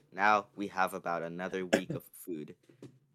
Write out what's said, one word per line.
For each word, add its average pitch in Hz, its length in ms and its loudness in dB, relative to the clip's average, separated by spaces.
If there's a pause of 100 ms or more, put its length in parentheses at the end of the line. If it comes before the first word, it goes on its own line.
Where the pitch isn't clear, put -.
(120)
now 101 340 4 (100)
we 101 120 -4
have 92 260 2
about 85 300 -2
another 90 420 -4
week 90 240 0
of 87 140 -6 (100)
<coughs> - 100 -18
food. 78 300 -8 (600)